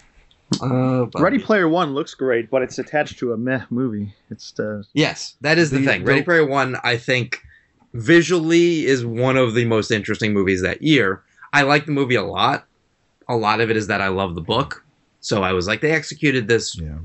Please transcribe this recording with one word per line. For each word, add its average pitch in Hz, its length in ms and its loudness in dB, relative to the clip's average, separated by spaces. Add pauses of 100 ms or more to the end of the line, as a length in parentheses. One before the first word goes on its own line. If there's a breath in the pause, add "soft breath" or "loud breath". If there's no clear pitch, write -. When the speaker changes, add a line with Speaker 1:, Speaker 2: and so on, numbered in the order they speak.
(640 soft breath)
Speaker 1:
Uh, 127 420 0
Bobby. - 180 -2
Speaker 2:
Ready 226 160 2
Player 196 300 2
One 165 240 0
looks 147 220 -6
great, 117 360 -2
but 131 120 2
it's 117 160 -6
attached 147 400 -4
to 120 160 -4
a - 20 -4
meh 123 320 -2
movie. 107 460 -4 (160)
It's, - 280 -12
uh, 107 240 -6 (120)
Speaker 1:
Yes, - 480 -2
that 156 160 2
is 160 120 4
the 135 100 0
Speaker 3:
The, 135 40 0
Speaker 1:
thing. 113 200 2
Speaker 3:
the - 20 -6
Speaker 1:
Ready 135 160 2
Player 165 240 2
One, 131 360 -2
I 120 140 0
think, 123 460 -4 (500 soft breath)
visually 165 960 4
is 131 180 2
one 123 320 0
of 123 180 2
the 117 120 2
most 110 240 0
interesting 104 420 -2
movies 95 300 2
that 87 180 -2
year. 113 420 2 (300 loud breath)
I 143 100 4
like 147 240 2
the 156 60 -4
movie 139 220 0
a 107 80 2
lot. 95 440 -2 (600)
A 123 80 0
lot 110 240 2
of 113 100 2
it 113 60 2
is 107 100 -2
that 101 140 0
I 98 80 0
love 92 260 -2
the 87 80 -8
book. 113 420 -4 (360)
So 104 220 -2
I 92 100 0
was 90 140 0
like, 110 140 -2
they 151 120 0
executed 143 560 -2
this 113 300 0
Speaker 3:
Yeah. 78 260 -8